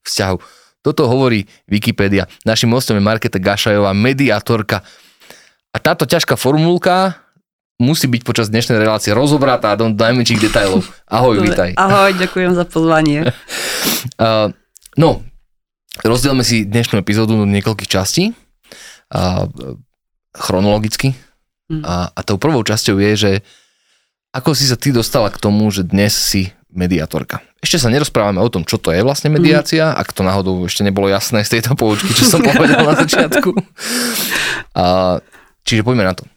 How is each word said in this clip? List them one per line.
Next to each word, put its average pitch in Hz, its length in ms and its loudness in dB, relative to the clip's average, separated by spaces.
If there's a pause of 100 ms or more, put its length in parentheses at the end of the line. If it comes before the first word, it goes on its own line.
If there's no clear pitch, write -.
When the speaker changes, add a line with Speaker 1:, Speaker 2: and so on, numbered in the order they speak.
Speaker 1:
vzťahu.“ 95 380 -4 (420)
Toto 151 240 -2
hovorí 123 380 0 (220)
Wikipédia. 101 640 -2 (140)
Našim 113 280 0
hostom 120 240 0
je 101 80 2
Marketa 107 360 -2
Gašajová, 101 540 0
mediátorka. 110 960 0 (800)
A - 80 -12
táto 156 280 0
ťažká 156 300 0
formulka 175 840 2 (580)
musí 143 280 2
byť 120 180 0
počas 117 260 -2
dnešnej 113 280 0
relácie 107 340 0
rozobratá 127 600 2
do 110 140 0
najmenších 113 560 2
detailov. 107 400 2 (240)
Ahoj, 113 320 2
Speaker 2:
Dobre. 95 80 2
Speaker 1:
vítaj. 90 300 0
Speaker 2:
Ahoj, 196 360 4
ďakujem 185 400 -2
za 175 120 0
pozvanie. 156 580 2
Speaker 1:
<laughs> - 960 -6
A, 110 320 2 (440)
no, 151 280 2 (800)
rozdielme 127 400 0
si 110 220 0
dnešnú 117 340 0
epizódu 107 400 0
do 104 80 2
niekoľkých 101 420 -2
častí. 170 460 -2 (760)
A, 92 380 -2 (880)
chronologicky. 104 800 -2 (540)
Speaker 2:
Hm. 156 140 -8
Speaker 1:
A, 156 120 -6 (140)
a - 120 -12
tou - 160 -4
prvou 143 240 0
časťou 104 380 0
je, 101 160 2
že 104 160 0 (1000)
ako 143 240 -2
si 135 120 0
sa 127 100 0
ty 147 160 -2
dostala 117 380 0
k - 100 -10
tomu, 104 300 0
že 98 120 -2
dnes 98 320 0
si 95 380 -2 (180)
mediátorka? 87 720 -4 (200)
Ešte - 220 -2
sa 123 80 0
nerozprávame 110 500 0
o 104 100 2
tom, 92 140 -2
čo 92 140 -4
to - 140 -2
je 87 100 2
vlastne 139 300 0
mediácia, 156 580 2
Speaker 2:
Mhm. - 80 -2
Speaker 1:
ak - 140 -6
to - 120 -6
náhodou 95 320 0 (100)
ešte 87 180 -4
nebolo 98 240 0
jasné 98 360 0
z 107 140 -2
tejto 120 180 0
poučky, 110 380 0
čo 254 160 2
som - 180 2
Speaker 2:
<laughs> - 20 4
Speaker 1:
povedal 247 360 4
na - 120 4
začiatku. 170 540 0 (1200)
A, 92 100 0 (800)
čiže 110 200 0
poďme 120 220 0
na 92 80 0
to. - 140 -10 (100)